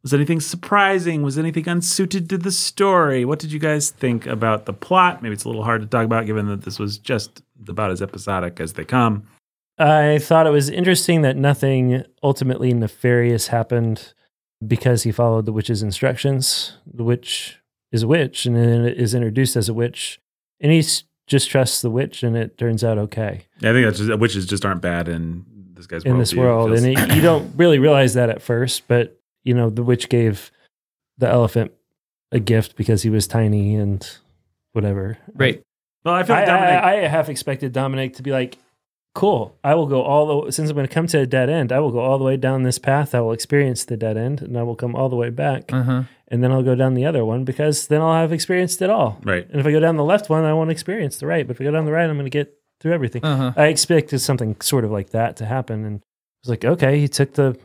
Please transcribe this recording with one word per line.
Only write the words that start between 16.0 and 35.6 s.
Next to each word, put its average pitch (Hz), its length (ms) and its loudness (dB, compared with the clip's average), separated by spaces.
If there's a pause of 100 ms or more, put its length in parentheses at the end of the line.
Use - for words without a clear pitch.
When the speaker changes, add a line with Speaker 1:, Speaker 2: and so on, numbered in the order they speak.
Speaker 2:
The 120 120 -8
witch - 560 -4 (320)
is 113 120 0
a 113 40 -2
witch 143 380 0
and 120 100 0
then 117 300 4
it 120 120 -2
is 117 160 0
introduced 120 420 0
as 110 140 0
a 113 40 -4
witch. - 460 -6 (400)
And 151 120 2
he 165 80 6
s-, - 240 -2 (240)
just 139 220 0
trusts 131 320 0
the 120 80 -4
witch 123 340 -4
and 117 140 -2
it 110 200 -6
turns 117 260 -2
out 113 140 0
okay. 104 480 -6 (140)
Speaker 1:
Yeah, 110 120 0
I - 20 4
think 123 120 4
that's 98 140 0
just, 107 200 0
witches 101 260 0
just 95 200 -4
aren't 92 160 -2
bad 85 260 -2
in 82 380 -6 (280)
this 85 140 -20
guy's 85 160 -10
Speaker 2:
In 127 140 2
this 117 160 0
Speaker 1:
worldview. 117 40 -2
Speaker 2:
world. 117 340 2
Speaker 1:
Feels 117 120 4
Speaker 2:
And 131 280 2
it, - 40 6
you 156 60 6
don't 160 360 2
really 160 220 6
realize 135 340 4
that 123 160 2
at - 120 -4
first, 123 460 -4
but, 120 320 0 (240)
you 123 120 2
know, 117 160 2
the 117 120 -4
witch 120 260 0
gave 113 420 0 (680)
the 127 100 0
elephant 113 440 2 (600)
a 123 80 0
gift 110 360 0
because 107 260 0
he 113 80 0
was 107 180 2
tiny 104 480 0
and 101 320 -4 (680)
whatever. 101 440 -4 (160)
Speaker 3:
Right. 135 300 0 (420)